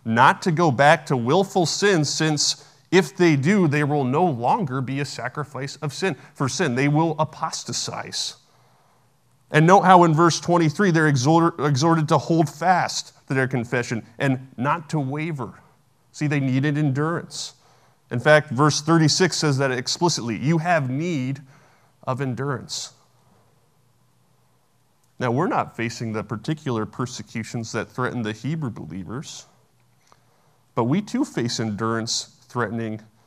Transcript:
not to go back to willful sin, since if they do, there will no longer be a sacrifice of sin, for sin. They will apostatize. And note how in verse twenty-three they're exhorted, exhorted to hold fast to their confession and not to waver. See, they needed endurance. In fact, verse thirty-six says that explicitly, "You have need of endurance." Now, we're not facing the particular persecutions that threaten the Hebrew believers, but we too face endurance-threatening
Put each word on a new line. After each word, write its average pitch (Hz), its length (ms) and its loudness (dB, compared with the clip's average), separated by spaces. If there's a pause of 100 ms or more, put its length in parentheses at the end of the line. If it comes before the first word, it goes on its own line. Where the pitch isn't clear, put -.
not 120 380 4
to 185 100 0
go 160 180 2
back 147 360 4
to 147 100 -2
willful 170 500 0
sin, 185 380 2
since - 600 -2 (280)
if 170 240 2
they 170 180 4
do, 175 320 2
there 147 200 0
will 143 180 0
no 139 200 0
longer 139 560 -2
be 135 200 -6
a 143 40 -4
sacrifice 131 800 -10
of 147 100 -6
sin, 185 220 -2 (180)
for 139 160 -2
sin. 131 280 -2
They 139 100 2
will 151 320 2
apostatize. - 1160 -8 (1120)
And 156 160 6
note 190 160 6
how 180 220 8
in 165 100 4
verse 160 260 4
twenty-three 175 520 2
they're 156 160 4
exhorted, 156 540 2
exhorted 151 460 2
to 160 80 4
hold 160 320 2
fast 165 640 -2 (140)
to 147 80 -4
their 131 140 2
confession 120 580 -4 (120)
and 131 380 -2
not 151 320 -4
to 156 100 -4
waver. 143 640 -8 (520)
See, - 140 -4
they 143 140 0
needed 135 380 0
endurance. 151 760 -4 (580)
In 123 80 -4
fact, 151 320 6
verse 143 300 2
thirty-six 160 560 4
says 143 220 0
that 139 120 0
explicitly, 120 680 -2
"You 160 200 0
have 160 300 0
need 135 540 -4 (600)
of 127 180 -4
endurance." 131 680 -6 (2250)
Now, 123 120 -2
we're 147 180 -2
not 151 280 -4
facing 117 380 -6
the 107 100 -6
particular 120 640 -6
persecutions 117 840 -10
that 107 180 -6
threaten 123 320 -4
the 107 100 -4
Hebrew 139 380 -8
believers, 95 760 -14 (1300)
but 120 100 0
we 151 180 0
too 240 220 -4
face - 360 -6
endurance-threatening 110 1400 -6 (240)